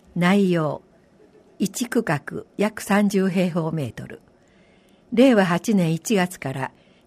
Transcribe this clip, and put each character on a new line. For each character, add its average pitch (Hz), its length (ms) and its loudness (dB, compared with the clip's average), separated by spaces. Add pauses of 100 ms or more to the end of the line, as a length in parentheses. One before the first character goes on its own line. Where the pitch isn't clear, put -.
(140)
内 185 360 2
容、 156 320 -2 (760)
一 - 300 -6
区 240 140 0
画 151 180 -4 (380)
約 208 240 -4
三 208 260 2
十 190 220 0
平 180 200 0
方 160 220 -4
メ 156 120 -4
ー 113 80 -8
ト 127 140 -16
ル。 - 140 -18 (920)
令 247 220 6
和 196 120 4
八 170 280 0
年 170 200 2
一 165 220 -2
月 180 220 -2
か 135 140 -8
ら 135 200 -8 (340)